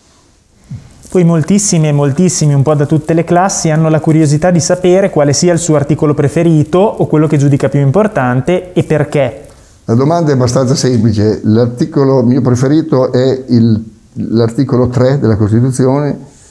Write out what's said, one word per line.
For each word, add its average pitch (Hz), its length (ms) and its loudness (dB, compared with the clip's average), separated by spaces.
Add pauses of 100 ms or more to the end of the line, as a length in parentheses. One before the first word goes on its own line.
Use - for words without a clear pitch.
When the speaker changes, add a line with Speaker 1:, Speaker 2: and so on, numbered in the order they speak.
(1080)
Speaker 1:
Poi 180 160 2
moltissimi 165 640 0
e 147 40 0
moltissimi, 143 640 0
un 139 80 2
po' 156 120 0
da 147 120 0
tutte 156 280 -2
le 165 100 0
classi, 175 440 0
hanno 160 200 0
la 156 100 2
curiosità 156 540 2
di 175 80 2
sapere 180 500 2
quale 143 220 2
sia 175 200 2
il 170 60 0
suo 156 160 0
articolo 147 400 0
preferito 156 640 0
o - 300 0
quello 151 180 2
che 151 100 0
giudica 143 320 0
più 143 120 -2
importante 139 920 -2
e 170 120 -2
perché. 143 600 -4 (400)
Speaker 2:
La 110 80 -2
domanda 151 360 0
è 139 40 0
abbastanza 127 420 0
semplice. 107 680 0
L'articolo 123 800 0
mio 123 200 2
preferito 131 680 0
è 131 380 0
il, 117 340 2 (300)
l'articolo 120 760 -2
tre 127 320 0
della 113 160 0
Costituzione, 127 840 0 (340)